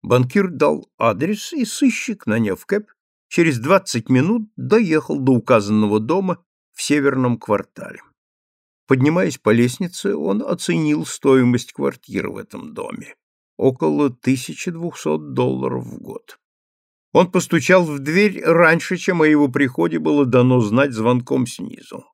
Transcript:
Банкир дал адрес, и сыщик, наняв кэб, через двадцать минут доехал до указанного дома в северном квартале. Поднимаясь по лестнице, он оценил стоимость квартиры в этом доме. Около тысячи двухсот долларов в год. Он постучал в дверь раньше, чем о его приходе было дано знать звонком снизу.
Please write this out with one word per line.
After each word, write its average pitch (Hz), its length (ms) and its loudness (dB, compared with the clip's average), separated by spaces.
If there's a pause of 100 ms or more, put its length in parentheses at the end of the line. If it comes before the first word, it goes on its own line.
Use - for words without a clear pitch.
Банкир 127 400 2
дал 151 480 -2
адрес, 135 560 -2
и 269 120 -2
сыщик, - 600 -2
наняв 107 400 -2
кэб, 208 240 -4 (380)
через 160 320 0
двадцать 147 500 0
минут 185 460 2
доехал 156 640 0
до 131 140 2
указанного 107 640 2
дома 175 440 -2 (300)
в - 80 -14
северном 131 560 0
квартале. - 600 -6 (880)
Поднимаясь 151 500 2
по - 140 0
лестнице, 123 640 0
он 196 260 -2
оценил 160 640 -2
стоимость 123 680 2
квартиры - 580 -6
в - 60 -14
этом - 360 -16
доме. - 440 -14 (380)
Около 147 540 0
тысячи 135 640 -6
двухсот 156 640 -8
долларов 131 500 -2
в - 160 -16
год. - 380 -18 (760)
Он 180 180 4
постучал 180 520 2
в 147 160 -6
дверь 180 440 0
раньше, 165 540 2
чем 175 240 0
о 156 60 4
его 147 200 4
приходе 151 520 -2
было 151 260 2
дано 127 340 4
знать 120 320 2
звонком 120 540 -2
снизу. - 580 -14 (100)